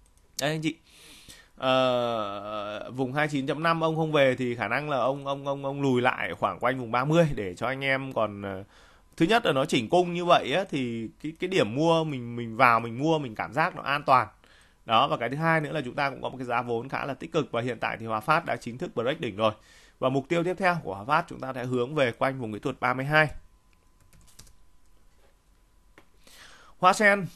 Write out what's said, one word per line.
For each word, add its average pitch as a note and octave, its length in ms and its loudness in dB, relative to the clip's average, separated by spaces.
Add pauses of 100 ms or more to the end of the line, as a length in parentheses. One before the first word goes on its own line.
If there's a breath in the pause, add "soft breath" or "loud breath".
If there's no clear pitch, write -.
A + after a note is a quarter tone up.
(420)
Đây D3+ 100 0
anh D#3 100 -4
chị. D#3 140 -2 (800 loud breath)
Ờ, G#2+ 1400 -2
vùng B2+ 220 -2
hai D3 120 2
mươi D3 60 -2
chín C#3 160 -4
chấm D3 160 -4
năm E3 200 2
ông D#3+ 120 2
không D#3+ 160 0
về C3+ 240 6
thì A#2+ 200 -2
khả A2+ 120 -4
năng C#3 220 -4
là C#3+ 80 0
ông, C#3 300 0
ông, C#3 200 -6
ông, C#3 180 -4
ông C#3 160 -4
lùi C3 200 4
lại G#2+ 320 0
khoảng F#2+ 260 -2
quanh B2+ 200 0
vùng A#2 120 -8
ba B2 140 0
mươi D#3+ 300 4
để G2+ 200 -6
cho A#2 120 -4
anh C3+ 160 -4
em C3+ 300 -2
còn, G#2 280 -2
ờ, G2 220 -8 (540 soft breath)
thứ E3 80 4
nhất A3 200 4
là E3 60 2
nó C3+ 140 2
chỉnh A#2 240 0
cung F3 240 4
như F3 120 -4
vậy C3+ 280 4
á, F3+ 160 2
thì A#2 400 -4 (140)
cái, D#3 160 -8
cái F3+ 80 -4
điểm C#3 280 2
mua D#3+ 280 4
mình, B2 320 -8
mình A#2 220 -8
vào A#2+ 220 6
mình A#2 200 -6
mua D#3 200 2
mình B2 160 -8
cảm F#2 180 -6
giác E3 220 0
nó A#2 60 -10
an C#3 220 -4
toàn. B2+ 240 4 (580 soft breath)
Đó, A2+ 220 6
và D#3+ 100 0
cái A#2 120 -2
thứ C3 60 -6
hai D#3+ 260 2
nữa D3 100 -6
là D#3 140 -4
chúng A#2+ 100 -10
ta C#3+ 140 0
cũng B2 120 -12
có B2 80 -6
một B2+ 80 -12
cái C3 80 -8
giá A#2+ 160 0
vốn A#2+ 280 -4
khá A#2+ 160 -6
là C#3 80 -6
tích - 180 -14
cực C#3+ 200 -2
và A#2 100 -2
hiện A#2+ 180 -4
tại A2+ 200 -4
thì A2+ 60 -12
Hòa A2 140 -2
Phát D#3 260 0
đã A#2+ 100 -2
chính A#2 220 -10
thức F3 180 -8
break A#2+ 260 -2
đỉnh A#2 140 -6
rồi. G#2+ 160 2 (480 soft breath)
Và C3 100 0
mục C3 200 0
tiêu E3+ 140 2
tiếp F3+ 140 -2
theo F3+ 260 2
của F#2 120 -6
Hòa G2 100 -12
Phát D#3 240 0
chúng B2 100 -12
ta C3 140 -8
sẽ B2 120 -6
hướng B2+ 300 -2
về C3 160 2
quanh C3+ 280 -2
vùng A2 140 -8
kỹ G#2 60 -8
thuật C3 200 -6
ba B2+ 140 0
mươi C3 120 -6
hai. D3+ 220 6 (3500 loud breath)
Hoa F3+ 140 6
Sen, G3+ 320 4 (100 loud breath)